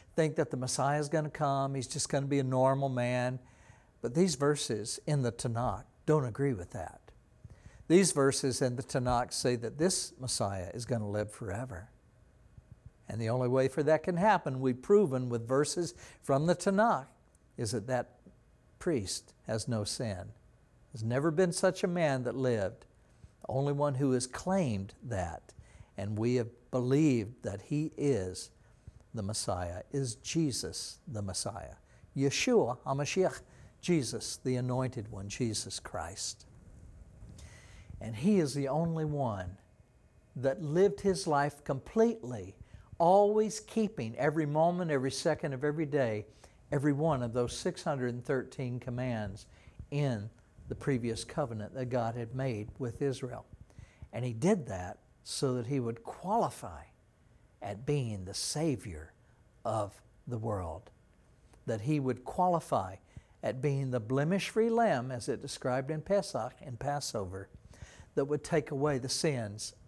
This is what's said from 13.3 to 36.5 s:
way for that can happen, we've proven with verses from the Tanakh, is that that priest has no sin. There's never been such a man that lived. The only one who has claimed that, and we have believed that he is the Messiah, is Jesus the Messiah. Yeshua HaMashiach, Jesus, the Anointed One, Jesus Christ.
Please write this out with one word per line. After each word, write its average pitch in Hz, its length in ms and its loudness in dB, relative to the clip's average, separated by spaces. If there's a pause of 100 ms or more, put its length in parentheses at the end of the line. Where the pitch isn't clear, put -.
way 131 220 4
for 156 140 -2
that 151 200 4
can 180 140 0
happen, 170 420 2
we've 131 220 0
proven 135 480 4
with 117 180 -2
verses 147 460 2 (280)
from 143 240 2
the 175 100 4
Tanakh, 196 520 2 (480)
is 113 160 -4
that 117 160 -4
that 123 320 -4 (580)
priest - 560 -2 (140)
has 110 220 -2
no 110 160 0
sin. 104 480 -6 (580)
There's 110 120 -8
never 135 280 2
been 175 220 4
such 185 300 2
a 196 40 2
man 156 360 2
that 117 120 -2
lived. 120 500 0 (560)
The - 100 -10
only 143 220 0
one 143 220 0
who 135 160 2
has 127 160 2
claimed 127 640 -2 (100)
that, 92 500 -6 (420)
and 104 220 -4
we 120 180 2
have 113 140 0 (220)
believed 127 720 2
that 98 200 -4
he 151 340 -2
is 98 540 0 (640)
the 110 100 -4
Messiah, 90 680 -4
is 135 240 -4
Jesus - 920 -4
the 110 140 -6
Messiah. 90 540 -6 (400)
Yeshua 139 720 2
HaMashiach, 143 560 0 (380)
Jesus, 131 580 0
the 127 200 0
Anointed 123 520 -2
One, 101 200 -8
Jesus 107 500 -4
Christ. - 640 -8 (1500)